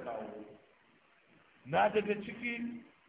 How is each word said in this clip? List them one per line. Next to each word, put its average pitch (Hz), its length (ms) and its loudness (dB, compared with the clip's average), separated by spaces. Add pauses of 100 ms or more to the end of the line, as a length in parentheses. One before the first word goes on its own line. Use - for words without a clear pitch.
kawo. 107 420 -6 (1200)
Na 185 240 6
daga 208 260 2
ciki, 233 680 -6 (280)